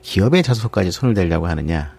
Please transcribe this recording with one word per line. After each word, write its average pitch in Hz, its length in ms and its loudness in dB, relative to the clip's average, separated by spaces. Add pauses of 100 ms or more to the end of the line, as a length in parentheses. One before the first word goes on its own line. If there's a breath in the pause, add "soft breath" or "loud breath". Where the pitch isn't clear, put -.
기업의 135 420 2
자소서까지 110 480 -2
손을 123 200 0
대려고 85 360 0
하느냐 78 500 -4